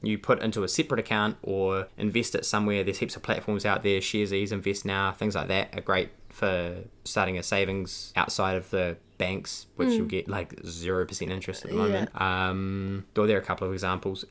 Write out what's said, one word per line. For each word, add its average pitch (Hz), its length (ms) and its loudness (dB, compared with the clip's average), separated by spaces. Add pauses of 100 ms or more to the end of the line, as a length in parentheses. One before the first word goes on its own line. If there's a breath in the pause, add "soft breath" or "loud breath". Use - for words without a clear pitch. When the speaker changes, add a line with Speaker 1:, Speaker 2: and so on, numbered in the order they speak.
Speaker 1:
you 107 160 0
put - 240 4
into 110 220 0
a 92 40 0
separate 139 320 2
account 107 440 2
or 95 440 2 (120)
invest 107 340 2
it - 120 0
somewhere. 104 380 2
There's 95 140 0
heaps - 180 -2
of - 60 -10
platforms 104 420 -2
out 101 200 2
there, 98 160 4
Sharesies, 101 520 0
Invest 98 340 -2
Now, 98 260 2
things 104 240 0
like 90 140 -2
that 95 280 0
are - 40 -6
great 92 280 2 (200)
for 90 480 -2 (280)
starting 95 320 0
a 85 60 -4
savings 95 720 -2
outside 95 420 2
of 92 140 -6
the 90 260 0 (200)
banks, - 500 -4 (100)
which 262 100 2
Speaker 2:
Mm. 240 100 2
Speaker 1:
you'll 220 100 2
get, - 200 -2
like, 95 260 -6 (120)
zero 87 400 0
percent 85 260 -6
interest 92 320 -6
at - 80 -8
the 202 60 0
Speaker 2:
Yeah. - 60 4
Speaker 1:
moment. - 380 0
Um, 95 920 0
though 104 120 4
there 104 120 6
are 98 40 2
a - 40 -10
couple 95 200 -2
of 92 60 -2
examples, 95 580 -2